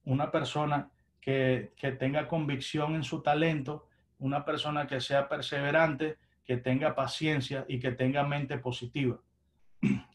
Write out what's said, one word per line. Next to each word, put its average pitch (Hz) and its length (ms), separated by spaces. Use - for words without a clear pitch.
una 135 280
persona 147 580
que, 131 560
que 135 160
tenga 139 360
convicción 151 680
en 156 80
su 147 180
talento, 151 640
una 139 260
persona 151 440
que 135 120
sea 139 280
perseverante, 151 920
que 127 140
tenga 131 380
paciencia 135 720
y 131 120
que 127 120
tenga 131 320
mente 143 340
positiva. 123 600
<clears throat> - 60